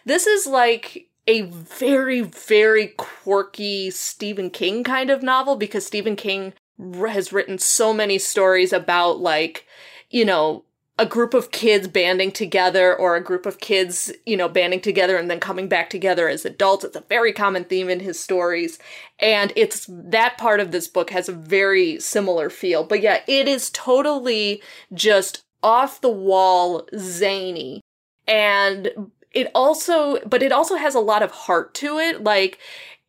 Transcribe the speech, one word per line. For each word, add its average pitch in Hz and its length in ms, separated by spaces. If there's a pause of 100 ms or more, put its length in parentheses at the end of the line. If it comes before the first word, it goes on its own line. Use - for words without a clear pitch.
this 349 200
is, 415 220
like, 240 640 (180)
a 226 140
very, 254 800
very 214 760
quirky 196 920
Stephen 196 580
King 202 360
kind 262 240
of 269 120
novel, 262 360
because 208 280
Stephen 208 300
King 196 380 (260)
r-, 185 280
has 202 260
written 190 240
so 220 360
many 208 240
stories 185 540
about, 175 480
like, 160 460 (440)
you 240 140
know, 160 400 (340)
a 226 80
group 226 280
of 247 160
kids 208 380
banding 185 440
together, 185 640
or 175 200
a 170 80
group 180 240
of 185 120
kids, 185 520 (140)
you 214 120
know, 180 100
banding 180 340
together 185 360
and 175 140
then 170 80
coming 185 280
back 170 220
together 175 380
as 151 180
adults. 196 380
It's - 140
a 151 40
very 233 320
common 196 300
theme 185 260
in 180 120
his 190 180
stories. 175 580 (400)
And 208 380
it's, - 340
that 220 480
part 214 220
of 190 120
this 165 160
book 175 220
has 185 180
a 185 60
very 185 640
similar 180 520
feel. 165 320
But 190 180
yeah, 202 240
it 269 220
is 269 240
totally 247 920 (320)
just 190 480 (220)
off 247 380
the 262 80
wall, 185 880
zany. 185 840 (460)
And 202 800 (220)
it - 240
also, 294 680
but 247 180
it 269 80
also 320 240
has 294 180
a 262 60
lot 214 240
of 185 80
heart - 440
to 294 220
it. 320 260
Like, 196 360 (500)